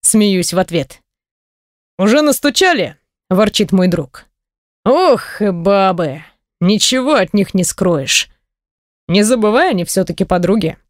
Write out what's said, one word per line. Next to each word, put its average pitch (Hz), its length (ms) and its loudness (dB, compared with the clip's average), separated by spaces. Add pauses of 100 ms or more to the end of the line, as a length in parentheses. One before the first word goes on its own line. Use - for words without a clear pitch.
Смеюсь 196 520 0
в 175 40 0
ответ. 170 440 -4 (960)
«Уже 214 240 2
настучали?» 294 760 0 (320)
Ворчит 202 420 0
мой 185 160 2
друг. 165 380 -4 (580)
«Ох, 294 580 0
бабы, 180 840 0 (360)
ничего 254 560 0
от 190 180 0
них 202 200 0
не 185 100 0
скроешь. 160 680 -2 (760)
Не 196 160 2
забывай, 233 480 2
они 175 140 -2
всё-таки 180 400 -2
подруги. 180 520 -2 (120)